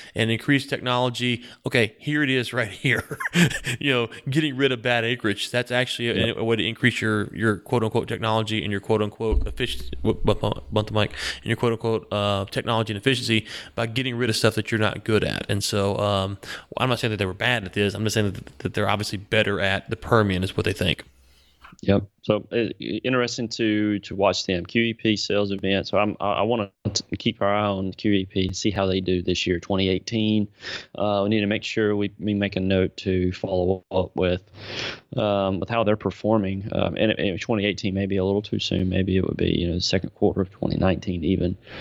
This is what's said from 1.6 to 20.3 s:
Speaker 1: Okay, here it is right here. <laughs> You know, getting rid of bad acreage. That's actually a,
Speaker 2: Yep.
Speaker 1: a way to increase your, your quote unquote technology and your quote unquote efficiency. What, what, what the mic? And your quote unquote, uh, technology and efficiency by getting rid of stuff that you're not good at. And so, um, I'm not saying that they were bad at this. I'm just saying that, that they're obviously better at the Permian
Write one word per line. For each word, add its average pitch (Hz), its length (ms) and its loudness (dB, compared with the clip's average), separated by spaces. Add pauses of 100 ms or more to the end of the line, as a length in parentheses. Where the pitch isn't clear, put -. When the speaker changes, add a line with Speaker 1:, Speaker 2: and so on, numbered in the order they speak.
Speaker 1:
Okay, 117 320 2
here 151 240 -2
it 135 80 2
is 127 240 0
right 117 160 -2
here. - 480 -2 (160)
<laughs> 170 240 4 (220)
You 143 120 0
know, 120 180 2 (200)
getting 143 260 0
rid 135 160 2
of 117 120 -4
bad 120 200 2
acreage. 113 460 -2
That's 123 220 -2
actually 123 380 0
a, 113 180 2
Speaker 2:
Yep. 113 100 -2
Speaker 1:
a 113 60 -2
way 113 120 2
to 98 120 2
increase 117 340 2
your, 107 340 0
your 107 220 2
quote 117 260 0
unquote 110 240 0
technology 110 560 -2
and 104 80 -4
your 101 100 -2
quote 107 200 2
unquote 107 460 0
efficiency. - 440 -4 (100)
What, - 240 0
what, - 460 0
what 107 160 0
the 107 60 -6
mic? 107 180 0 (260)
And - 80 -14
your 110 120 0
quote 117 160 2
unquote, 113 380 -2
uh, 101 340 0
technology 113 480 -2
and 101 60 -6
efficiency 117 480 2 (260)
by 117 140 -2
getting 123 280 -4
rid 120 140 0
of 110 60 2
stuff 110 200 4
that - 160 -4
you're 113 80 2
not 104 240 0
good 110 200 2
at. - 260 -2
And 101 140 0
so, 101 340 0
um, 101 400 0 (400)
I'm 127 120 0
not 120 100 0
saying 117 120 0
that 104 60 -2
they 98 80 0
were 92 80 -2
bad 110 320 -2
at 87 80 -10
this. 101 220 0
I'm 107 80 -2
just 107 100 0
saying 104 180 2
that, - 280 -12
that - 160 -4
they're 101 140 0
obviously 104 280 -2
better 101 420 0
at 98 300 0
the 113 60 -4
Permian 98 480 2